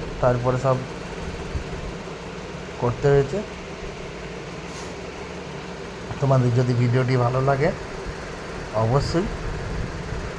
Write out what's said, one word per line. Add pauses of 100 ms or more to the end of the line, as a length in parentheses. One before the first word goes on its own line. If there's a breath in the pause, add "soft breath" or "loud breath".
(220)
তারপরে (100)
সব (2000)
করতে
হয়েছে। (2750)
তোমাদের
যদি (100)
ভিডিওটি (100)
ভালো
লাগে (1120)
অবশ্যই (1120)